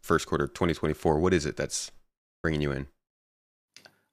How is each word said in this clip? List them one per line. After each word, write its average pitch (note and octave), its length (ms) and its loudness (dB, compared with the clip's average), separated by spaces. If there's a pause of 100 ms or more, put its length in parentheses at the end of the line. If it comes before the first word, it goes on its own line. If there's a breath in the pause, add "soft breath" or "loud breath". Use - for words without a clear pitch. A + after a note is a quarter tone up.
first - 260 2
quarter, D2 220 0
twenty E2+ 260 0
twenty-four, D#2 440 0
what F2+ 160 4
is D#2 100 2
it - 120 -4
that's - 340 -6 (520)
bringing D#2 200 0
you C#2+ 100 0
in? C2+ 140 -6 (1300 soft breath)